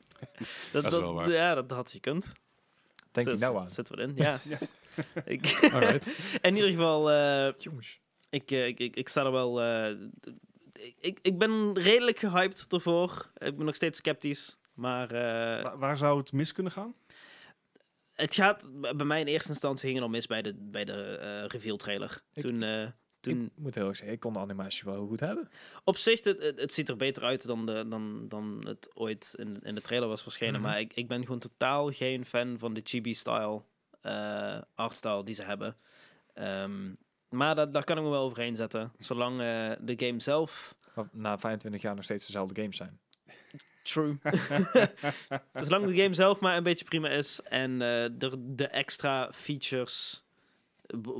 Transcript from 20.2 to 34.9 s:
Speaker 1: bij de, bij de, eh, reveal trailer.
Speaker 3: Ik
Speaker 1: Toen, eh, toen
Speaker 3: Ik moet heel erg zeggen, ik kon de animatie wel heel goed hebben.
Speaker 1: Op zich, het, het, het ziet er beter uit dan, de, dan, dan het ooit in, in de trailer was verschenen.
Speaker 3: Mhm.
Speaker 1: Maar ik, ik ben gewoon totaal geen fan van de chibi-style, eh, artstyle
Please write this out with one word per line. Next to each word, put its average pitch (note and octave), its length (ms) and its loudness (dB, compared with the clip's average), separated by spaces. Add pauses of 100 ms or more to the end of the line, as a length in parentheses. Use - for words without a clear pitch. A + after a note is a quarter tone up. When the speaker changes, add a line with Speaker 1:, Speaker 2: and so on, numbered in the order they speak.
Speaker 1:
bij A2 140 -2
de, G#2+ 160 -4
bij G#2 280 -6
de, G2+ 320 -6
eh, G#2 300 -8
reveal G#2+ 300 -6
trailer. G2+ 440 -6 (120)
Speaker 3:
Ik D3+ 100 -8
Speaker 1:
Toen, A#2 200 -2
eh, A2 240 -2 (320)
toen A#2+ 260 -2
Speaker 3:
Ik - 100 -10
moet C#3+ 200 -8
heel G2+ 120 0
erg G2 80 -2
zeggen, G#2 200 -10
ik A#2 60 -6
kon A#2 120 -4
de G#2 60 -4
animatie G2 460 -6
wel G2 80 -4
heel G2+ 140 -6
goed A2 120 -4
hebben. G#3+ 300 -6 (340)
Speaker 1:
Op F#3+ 140 4
zich, A3+ 260 2
het, G3 200 2
het, D3+ 160 0
het D3 140 -2
ziet D#3 160 0
er B2+ 80 -2
beter C3+ 260 0
uit B2+ 240 0
dan, A2+ 180 -2
de, A2 240 -2
dan, A2 380 -6
dan G#2+ 380 -8
het G#2 280 -10
ooit A2 440 -6
in, G#2 260 -8
in G#2+ 120 -8
de G#2 60 -6
trailer A#2 280 0
was G#2+ 120 -4
verschenen. A2+ 400 -2
Speaker 3:
Mhm. G#2+ 80 0
Speaker 1:
Maar G#2 100 0
ik, A2 140 -6
ik A#2+ 140 -6
ben A#2+ 160 -2
gewoon B2 160 -6
totaal C#3 520 0
geen B2+ 340 -2
fan A#2+ 340 0
van A#2 140 -4
de A2 100 -6
chibi-style, A2 800 -2 (400)
eh, G#2 600 -4 (140)
artstyle A2 480 -4